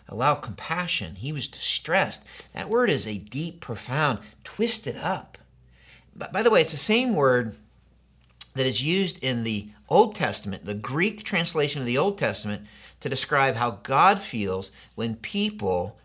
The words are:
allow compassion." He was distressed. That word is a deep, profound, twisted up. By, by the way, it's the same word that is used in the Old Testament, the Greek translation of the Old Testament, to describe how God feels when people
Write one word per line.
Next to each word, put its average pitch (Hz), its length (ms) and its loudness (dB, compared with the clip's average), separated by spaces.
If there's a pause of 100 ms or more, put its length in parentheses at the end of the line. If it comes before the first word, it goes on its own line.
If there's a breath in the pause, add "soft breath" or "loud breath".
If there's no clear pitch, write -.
allow 127 260 2
compassion." 139 800 -6
He 117 160 -8
was 139 160 -6
distressed. - 720 -2 (320 loud breath)
That - 160 -6
word 233 200 2
is 113 180 0
a 104 100 -4
deep, 156 440 -8
profound, 127 580 -2 (240 loud breath)
twisted - 540 -4
up. - 400 -6 (760 soft breath)
By, - 140 -12
by 202 160 -2
the 233 60 8
way, 202 120 8
it's 156 100 2
the 151 60 -6
same 233 380 2
word 123 400 4 (1000)
that 131 120 0
is 120 180 0
used 180 400 0
in 120 220 0
the 104 240 -2 (180)
Old 208 260 6
Testament, 101 520 -4
the 101 80 -4
Greek 139 500 -2
translation 147 580 0
of 127 40 -4
the 120 120 0
Old 196 200 2
Testament, 104 500 -2 (320 loud breath)
to - 80 -6
describe 131 480 2
how 117 280 -2
God 180 360 4
feels 95 520 -4 (240 loud breath)
when 113 200 -2
people 202 880 -2